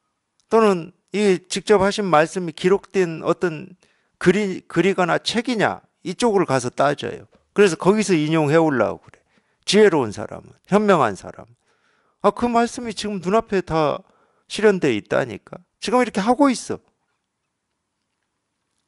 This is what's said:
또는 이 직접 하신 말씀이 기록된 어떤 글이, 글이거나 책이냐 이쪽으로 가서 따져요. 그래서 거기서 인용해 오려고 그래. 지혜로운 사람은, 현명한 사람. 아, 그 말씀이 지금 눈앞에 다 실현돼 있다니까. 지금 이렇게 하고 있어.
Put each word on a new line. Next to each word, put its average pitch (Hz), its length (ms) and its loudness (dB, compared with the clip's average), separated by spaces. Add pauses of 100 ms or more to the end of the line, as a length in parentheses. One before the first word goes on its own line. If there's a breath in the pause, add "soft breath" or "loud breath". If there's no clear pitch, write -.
(480)
또는 202 440 2 (200)
이 196 360 2
직접 196 340 0
하신 202 220 -2
말씀이 165 480 0
기록된 180 720 -2
어떤 165 500 -4 (440)
글이, 185 500 0
글이거나 175 500 0
책이냐 202 600 -2 (240)
이쪽으로 190 420 0
가서 123 240 -2
따져요. - 560 -4 (320)
그래서 196 160 4
거기서 196 400 0
인용해 151 400 0
오려고 123 460 2
그래. - 200 -20 (440)
지혜로운 165 480 4
사람은, 92 360 -14 (200)
현명한 170 480 2
사람. - 280 -18 (760)
아, 202 100 2
그 - 160 -6
말씀이 233 480 -2
지금 208 260 -8
눈앞에 196 420 -2
다 156 360 -2 (480)
실현돼 190 480 2
있다니까. 117 640 -6 (240)
지금 247 200 0
이렇게 226 200 -2
하고 254 300 2
있어. - 280 -6 (2000)